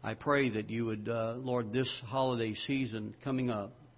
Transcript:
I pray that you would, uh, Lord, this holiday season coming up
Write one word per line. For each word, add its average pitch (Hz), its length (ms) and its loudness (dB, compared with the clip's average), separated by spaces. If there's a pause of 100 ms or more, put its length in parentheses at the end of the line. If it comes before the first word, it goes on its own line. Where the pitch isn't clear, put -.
I 110 120 -4
pray 139 360 4
that 107 200 -2
you 117 160 0
would, 107 220 -2
uh, 113 300 0
Lord, 123 340 0
this 127 180 2 (160)
holiday 117 480 2 (120)
season 110 480 -2 (100)
coming 131 260 0
up 107 220 -2 (260)